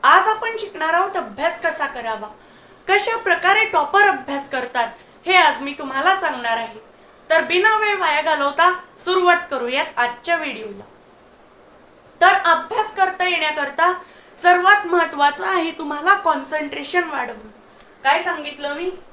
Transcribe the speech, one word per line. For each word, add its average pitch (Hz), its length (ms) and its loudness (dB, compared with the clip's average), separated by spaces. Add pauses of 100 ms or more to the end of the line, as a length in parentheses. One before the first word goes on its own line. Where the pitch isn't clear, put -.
आज 370 260 6
आपण 453 280 -2
शिकणार 320 380 -4
आहोत 381 220 0
अभ्यास 269 460 -4
कसा 311 240 -2
करावा, 220 420 -8 (600)
कशा 403 280 2
प्रकारे 403 480 2
टॉपर 392 440 2
अभ्यास 277 420 -4
करतात, 240 380 -4 (380)
हे 370 100 2
आज 320 260 4
मी 277 160 -8
तुम्हाला 285 380 0
सांगणार 254 400 -2
आहे. 226 220 -10 (520)
तर 320 140 2
बिना 415 320 2
वेळ 427 200 0
वाया 311 260 0
घालवता 311 500 2 (260)
सुरुवात 359 520 2
करूयात 262 480 -4
आजच्या 240 380 -2
व्हिडिओला. 220 480 -10 (1400)
तर 381 140 6 (160)
अभ्यास 427 460 0
करता 370 320 0
येण्याकरता 311 640 0 (440)
सर्वात 359 500 4
महत्त्वाचं 330 600 0
आहे 349 240 0
तुम्हाला 311 440 -2
कॉन्सन्ट्रेशन 302 960 -2
वाढवणं. 226 380 -8 (560)
काय 294 180 2
सांगितलं 294 520 -6
मी? 359 160 -6 (220)